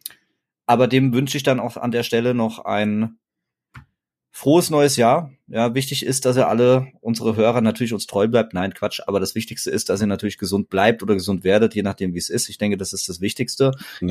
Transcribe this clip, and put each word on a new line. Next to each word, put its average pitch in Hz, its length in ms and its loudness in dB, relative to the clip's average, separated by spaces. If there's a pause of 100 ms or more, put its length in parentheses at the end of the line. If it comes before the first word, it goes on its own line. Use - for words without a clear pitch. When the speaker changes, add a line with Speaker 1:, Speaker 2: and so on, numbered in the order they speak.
(640)
Speaker 1:
aber 120 220 4
dem 131 260 2
wünsche 135 220 0
ich 135 80 -6
dann 131 160 2
auch 113 160 -8
an 120 160 -4
der 117 120 -2
Stelle 117 300 0
noch 110 300 -2
ein 107 540 -2 (1120)
frohes 170 380 2
neues 143 260 4
Jahr. 131 360 4 (160)
Ja, 117 260 -2
wichtig 135 320 -2
ist, 131 200 -2
dass 127 120 2
ihr 127 100 4
alle, 123 440 4 (100)
unsere 117 340 -2
Hörer, 113 260 2
natürlich 113 300 0
uns 104 140 -6
treu 101 220 0
bleibt. 117 260 0
Nein, 92 220 -4
Quatsch. - 320 -6
Aber 98 120 0
das 95 140 -4
Wichtigste 113 380 -8
ist, 120 180 -8
dass 98 100 0
ihr 107 80 0
natürlich 101 300 -4
gesund 98 320 -2
bleibt 110 320 2
oder 101 140 0
gesund 92 280 -4
werdet, 107 300 2
je 104 80 -2
nachdem, 95 320 -4
wie 87 60 -6
es - 100 -8
ist. - 180 -4
Ich 107 120 -16
denke, 104 180 -2
das 95 160 -8
ist - 160 -8
das 85 100 -10
Wichtigste. 110 520 -2 (280)
Speaker 2:
Ja, 92 120 -4